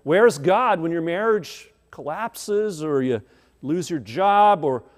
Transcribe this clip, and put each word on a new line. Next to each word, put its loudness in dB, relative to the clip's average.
where 4
is 4
God 2
when -2
your -2
marriage -4
collapses -6
or 0
you -2
lose -4
your -4
job 2
or -2